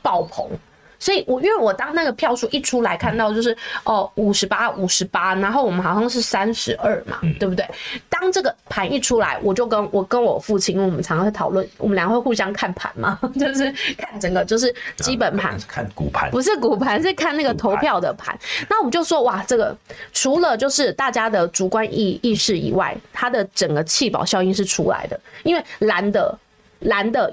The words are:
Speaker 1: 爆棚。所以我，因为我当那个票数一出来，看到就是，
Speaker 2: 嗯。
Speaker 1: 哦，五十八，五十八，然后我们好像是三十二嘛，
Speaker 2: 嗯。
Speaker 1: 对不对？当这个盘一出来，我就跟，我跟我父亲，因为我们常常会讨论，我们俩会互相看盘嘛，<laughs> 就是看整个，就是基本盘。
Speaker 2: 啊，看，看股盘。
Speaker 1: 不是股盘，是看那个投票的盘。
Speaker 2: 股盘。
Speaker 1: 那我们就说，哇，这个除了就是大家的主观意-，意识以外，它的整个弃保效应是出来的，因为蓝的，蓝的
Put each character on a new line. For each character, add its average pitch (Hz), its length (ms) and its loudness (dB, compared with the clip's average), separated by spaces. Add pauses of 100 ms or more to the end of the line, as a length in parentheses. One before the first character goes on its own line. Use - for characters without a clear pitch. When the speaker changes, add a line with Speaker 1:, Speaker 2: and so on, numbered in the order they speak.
Speaker 1:
爆 185 220 2
棚。 - 200 -6 (560)
所 381 140 0
以 370 140 0
我， 254 120 0
因 311 80 2
为 440 80 4
我 226 160 2
当 269 220 -4
那 330 100 2
个 277 80 0
票 - 240 0
数 233 140 -4
一 285 100 0
出 247 220 0
来， 180 160 0
看 220 180 -2
到 220 160 2
就 214 80 0
是， 233 120 2
Speaker 2:
嗯。 226 60 -2 (260)
Speaker 1:
哦， 214 320 0
五 208 180 2
十 196 140 2
八， 214 240 0
五 185 160 -2
十 - 180 0
八， 185 300 0
然 196 160 0
后 269 120 2
我 226 60 2
们 180 100 0
好 180 140 0
像 226 160 2
是 247 100 -2
三 220 320 0
十 - 260 -2
二 220 300 0
嘛， - 140 -8
Speaker 2:
嗯。 160 140 2
Speaker 1:
对 202 120 0
不 185 60 0
对？ 180 100 0 (460)
当 370 220 0
这 381 100 2
个 - 120 0 (140)
盘 190 240 -2
一 277 80 0
出 233 200 2
来， 160 240 0
我 196 100 2
就 233 140 2
跟， 208 240 0
我 196 120 2
跟 240 160 0
我 190 200 2
父 214 180 0
亲， 185 160 0
因 190 80 0
为 196 60 2
我 190 40 2
们 143 80 -2
常 - 160 0
常 175 80 2
会 208 80 2
讨 156 200 -2
论， 185 260 0
我 - 100 -2
们 202 60 4
俩 180 140 2
会 226 100 2
互 240 160 0
相 202 180 -2
看 202 220 -4
盘 - 240 -8
嘛， 190 180 -2 (100)
<laughs> 262 140 -6
就 277 140 0
是 269 180 0 (240)
看 - 240 -12
整 185 140 -2
个， 180 100 2
就 220 140 0
是 247 160 2 (220)
基 254 200 -2
本 214 220 0
盘。 - 140 -2
Speaker 2:
啊， 101 60 -8 (100)
看， - 180 -6
看 101 80 -10
股 104 160 -4
盘。 - 220 -2
Speaker 1:
不 254 100 0
是 381 160 2
股 - 180 2
盘， 262 240 0
是 370 140 0
看 311 240 -2
那 311 60 0
个 254 100 2
投 196 240 0
票 254 220 2
的 165 140 0
盘。 - 220 -8
Speaker 2:
股 - 60 -18
盘。 - 260 -6
Speaker 1:
那 440 120 4
我 403 40 2
们 240 80 0
就 339 120 2
说， 320 180 2
哇， 202 260 0
这 247 80 2
个 208 220 2 (340)
除 277 280 2
了 349 180 4
就 262 100 0
是 269 260 2
大 269 180 0
家 226 180 0
的 185 200 2
主 185 200 -2
观 220 240 0
意-， 202 300 0
意 220 100 2
识 208 240 0
以 147 140 -2
外， 180 260 0 (160)
它 247 160 -2
的 220 240 0
整 170 180 0
个 151 120 0
弃 202 260 2
保 - 160 -2
效 185 160 2
应 185 100 2
是 190 140 0
出 - 240 0
来 - 160 -2
的， - 140 -8 (240)
因 339 120 4
为 311 80 0 (140)
蓝 202 340 2
的， 202 240 2 (440)
蓝 202 320 0
的 226 220 2